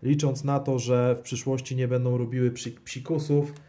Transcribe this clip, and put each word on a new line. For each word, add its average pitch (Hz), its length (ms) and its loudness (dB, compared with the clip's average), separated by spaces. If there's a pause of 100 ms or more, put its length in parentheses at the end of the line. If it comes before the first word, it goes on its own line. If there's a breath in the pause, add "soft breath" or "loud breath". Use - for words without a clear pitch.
licząc 139 400 2
na 139 160 2
to, 135 200 -2
że 123 360 4
w 120 60 -6
przyszłości 131 540 -4
nie 127 120 0
będą 123 300 2
robiły 123 340 0
psi-, - 320 -8
psikusów 147 680 0 (160 loud breath)